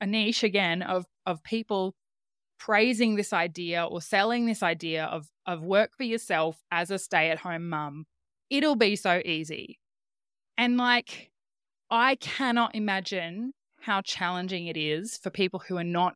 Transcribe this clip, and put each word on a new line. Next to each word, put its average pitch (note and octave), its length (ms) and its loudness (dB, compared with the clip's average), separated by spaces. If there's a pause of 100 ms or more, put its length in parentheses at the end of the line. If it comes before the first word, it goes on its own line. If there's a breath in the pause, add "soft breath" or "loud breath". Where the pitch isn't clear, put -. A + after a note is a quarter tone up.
a G#3 60 -4
niche A3 380 0
again F#3 400 2
of, F#3 220 -2 (200)
of F3 180 -4
people G3+ 520 -2 (640)
praising A3+ 560 4
this G3+ 180 -2
idea E3+ 520 0
or E3+ 160 -6
selling A3+ 440 2
this A3 180 -2
idea E3 420 -2
of, D#3 220 -6 (180)
of F3 160 -6
work G3 360 2
for C4+ 60 -6
yourself F#3 680 -2
as E3+ 200 0
a G3 60 -2
stay-at-home E3 720 0
mum. D3+ 380 -6 (440)
It'll D4 280 4
be G#3 180 4
so F3+ 300 2
easy. D#3 540 -6 (760)
And, B3 200 2
like, A#3+ 540 0 (580)
I B3 260 4
cannot A#3+ 580 0
imagine G3 800 -4 (300)
how G3+ 200 0
challenging F3+ 640 -4
it D#3+ 100 -6
is D#3 400 -2
for - 120 -6
people F#3 380 -2
who F#3 100 -4
are E3+ 60 -2
not F3 320 0